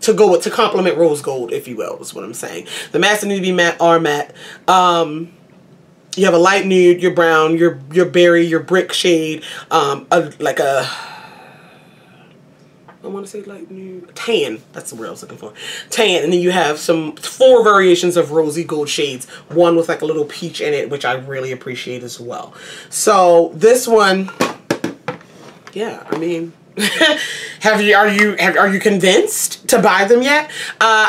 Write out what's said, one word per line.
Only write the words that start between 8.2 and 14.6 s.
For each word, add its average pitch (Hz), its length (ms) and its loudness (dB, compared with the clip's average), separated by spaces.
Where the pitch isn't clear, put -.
your 165 160 0
brick 185 320 -2
shade, 156 520 0
um, 143 400 -2
a, 160 200 0
like 147 200 -2
a, 135 260 0
I - 40 -14
wanna 196 200 -12
say 208 140 -14
light 196 280 -18
nude, 190 460 -18
tan, 135 440 -2